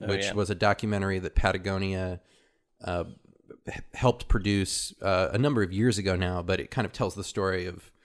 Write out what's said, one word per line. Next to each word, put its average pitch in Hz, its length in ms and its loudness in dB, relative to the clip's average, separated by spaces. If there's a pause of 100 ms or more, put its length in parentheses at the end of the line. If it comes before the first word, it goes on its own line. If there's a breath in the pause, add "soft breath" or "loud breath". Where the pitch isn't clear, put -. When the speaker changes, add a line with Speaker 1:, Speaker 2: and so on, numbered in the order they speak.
Speaker 1:
Oh, 107 60 -6
Speaker 2:
which 98 180 0
Speaker 1:
yeah. 98 80 -2
Speaker 2:
was 101 160 0
a 104 60 0
documentary 98 640 2
that 92 160 -6
Patagonia, 95 880 0 (640 soft breath)
uh, 87 200 -2 (640)
h-, - 80 -8 (180)
helped - 360 2
produce, 101 720 2
uh, 92 320 2
a 101 40 0
number 131 240 2
of 92 120 0
years 107 240 2
ago 95 180 0
now, 90 260 0
but 90 200 0
it - 100 -10
kind 120 140 -2
of - 80 -8
tells 101 220 -2
the 98 80 -8
story 92 420 -2
of 87 260 -12 (140 soft breath)